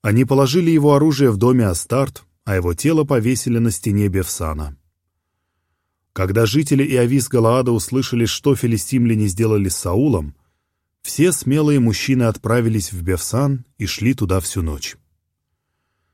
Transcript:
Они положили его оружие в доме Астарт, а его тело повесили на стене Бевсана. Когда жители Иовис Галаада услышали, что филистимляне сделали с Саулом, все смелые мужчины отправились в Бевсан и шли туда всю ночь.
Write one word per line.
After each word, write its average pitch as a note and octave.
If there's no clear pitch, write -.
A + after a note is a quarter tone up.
Они A2
положили C#3
его D3
оружие C#3+
в G2+
доме A#2+
Астарт, A#2
а G#2
его F2
тело D#3
повесили B2
на A#2
стене G#2
Бевсана. D#2
Когда G2
жители C#3
Иовис C3
Галаада B2
услышали, A#2+
что C3+
филистимляне A2+
сделали G2+
с -
Саулом, F2+
все F3
смелые D3
мужчины B2
отправились A2+
в F2+
Бевсан B2
и G2
шли A2+
туда F#2+
всю -
ночь. D#2